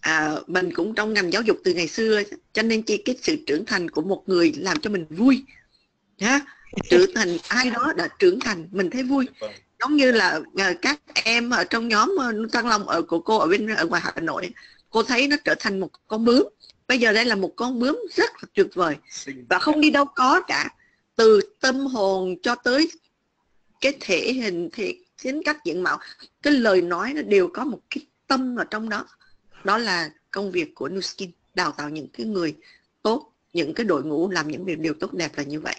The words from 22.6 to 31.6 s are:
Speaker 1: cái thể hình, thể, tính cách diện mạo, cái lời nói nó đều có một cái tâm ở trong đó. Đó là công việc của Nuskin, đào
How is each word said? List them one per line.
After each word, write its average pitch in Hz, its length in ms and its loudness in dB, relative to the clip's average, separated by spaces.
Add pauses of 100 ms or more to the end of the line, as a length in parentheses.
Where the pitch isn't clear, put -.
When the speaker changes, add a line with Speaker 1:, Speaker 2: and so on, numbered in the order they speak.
Speaker 1:
cái 185 200 2
thể 196 320 0
hình, 190 400 -4
thể, 180 240 -6 (260)
tính 277 220 -6
cách 302 200 -4
diện 175 180 -4
mạo, 151 160 -2 (440)
cái 294 100 2
lời 220 300 4
nói 180 320 -2
nó 294 80 -4
đều 196 260 4
có 220 160 -6
một 254 160 -6 (100)
cái - 160 -10 (200)
tâm 254 300 -2
ở 190 80 -2
trong 220 240 -8
đó. 214 180 -6 (580)
Đó 202 140 2
là 175 320 -2 (200)
công 196 200 -4
việc 170 240 -4
của 131 140 -6
Nuskin, 185 420 -8 (240)
đào 170 180 -2